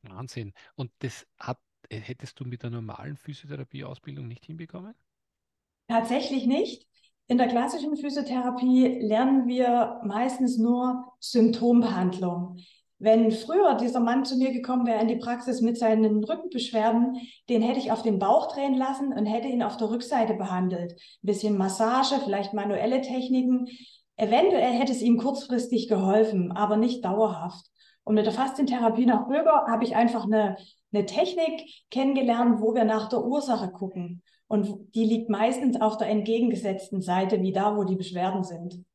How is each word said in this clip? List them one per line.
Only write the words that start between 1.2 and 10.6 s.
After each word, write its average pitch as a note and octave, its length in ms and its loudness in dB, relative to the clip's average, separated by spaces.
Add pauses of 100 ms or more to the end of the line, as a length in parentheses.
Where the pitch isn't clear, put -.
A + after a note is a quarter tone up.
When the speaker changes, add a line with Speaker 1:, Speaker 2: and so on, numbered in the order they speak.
Speaker 1:
hat, - 180 -8 (320)
hättest A#2 500 -14
du C3+ 60 -10
mit A#2+ 160 -12
der B2 80 -10
normalen A#2 480 -12
Physiotherapie-Ausbildung C#3 1080 -14
nicht A#2 180 -16
hinbekommen? F3 480 -16 (920)
Speaker 2:
Tatsächlich A#3+ 580 -2
nicht. C#4+ 420 -2 (380)
In B3 140 2
der A#3+ 80 4
klassischen C#4 500 -2
Physiotherapie B3+ 1040 2
lernen B3 460 2
wir A#3+ 560 2
meistens A#3+ 560 0
nur B3 600 0